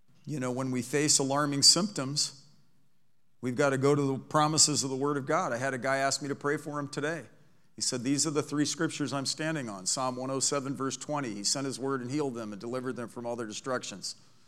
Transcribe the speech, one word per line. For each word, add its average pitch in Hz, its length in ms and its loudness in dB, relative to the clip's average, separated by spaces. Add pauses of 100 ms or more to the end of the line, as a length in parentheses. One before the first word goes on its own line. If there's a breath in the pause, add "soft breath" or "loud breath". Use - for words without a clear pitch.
(240)
You 143 140 -4
know, 127 140 0
when 131 180 0
we 127 100 2
face 143 380 4
alarming 139 440 2
symptoms, 147 720 4 (1040)
we've 123 160 -4
got 139 140 4
to 135 80 2
go 143 180 6
to 143 60 2
the 135 160 2
promises 151 640 4
of 135 60 -4
the 131 60 -2
Word 143 200 0
of 131 100 -4
God. 156 260 0
I 117 40 0
had 131 180 -2
a 127 40 -4
guy 135 180 0
ask 135 260 0
me 143 60 -6
to 135 80 -2
pray 147 200 0
for 151 220 -8
him 143 80 -4
today. 147 380 -4 (520 soft breath)
He 107 60 -6
said, 123 220 -2
"These 139 200 2
are 160 60 2
the 147 100 2
three 147 260 0
scriptures 147 460 -2
I'm 139 140 -4
standing 156 420 -2
on. 98 180 -8
Psalm 127 280 0
one 127 160 -6
oh 135 80 -2
seven, 135 380 0
verse 131 200 -2
twenty. 139 380 -4
He 101 80 -8
sent 139 240 0
his 127 100 -4
word 135 260 -2
and 120 60 -6
healed 139 260 -2
them 110 180 -6
and 101 80 -10
delivered 123 340 -4
them 117 140 -8
from 120 180 -10
all 120 80 -4
their 113 140 -6
destructions. 107 680 -6 (340 soft breath)